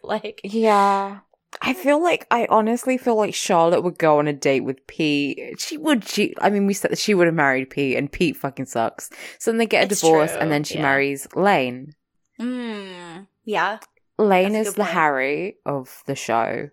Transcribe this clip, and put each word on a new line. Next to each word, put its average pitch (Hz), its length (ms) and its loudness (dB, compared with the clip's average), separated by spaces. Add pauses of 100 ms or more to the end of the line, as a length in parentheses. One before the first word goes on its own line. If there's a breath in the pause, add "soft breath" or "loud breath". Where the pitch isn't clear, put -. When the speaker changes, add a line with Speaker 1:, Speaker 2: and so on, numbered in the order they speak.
Speaker 1:
Like - 400 -8
Speaker 2:
Yeah. 202 760 2 (420)
I 262 120 -2
feel 294 300 2
like, 339 260 0
I 240 200 2
honestly 233 480 2
feel 247 180 0
like 214 180 0
Charlotte 170 480 2
would 175 160 -4
go 151 220 4
on 151 80 0
a 151 60 -2
date 135 320 0
with 131 200 -8
Pete. 147 760 -4
She - 160 -8
would, 302 280 0
she, - 360 -2
I 190 80 2
mean, 202 180 2
we 202 60 0
said - 180 -2
that - 80 -4
she 214 140 0
would 175 120 6
have 165 80 2
married 135 360 0
Pete, 135 260 -2
and 139 160 -4
Pete - 240 -2
fucking 135 300 -8
sucks. - 440 -4 (300 loud breath)
So - 120 -2
then 226 60 -2
they 226 80 2
get - 240 2
a - 20 -4
Speaker 1:
It's 196 100 -2
Speaker 2:
divorce, 156 300 4
Speaker 1:
true, - 100 -6
Speaker 2:
and 156 100 0
then 147 140 -2
she - 100 -8
Speaker 1:
yeah. 156 60 -4
Speaker 2:
marries 139 440 0 (100)
Lane. 143 580 0 (460)
Speaker 1:
Mm, 196 880 -10 (180)
yeah. 202 340 -2 (400)
Speaker 2:
Lane 196 340 4
Speaker 1:
That's - 20 0 (120)
a - 20 -4
Speaker 2:
is 165 60 -8
Speaker 1:
good 208 60 -2
Speaker 2:
the - 20 0
Speaker 1:
point. 175 100 -2
Speaker 2:
Harry 151 640 0 (100)
of 139 400 -8
the 139 100 -4
show. 113 580 -2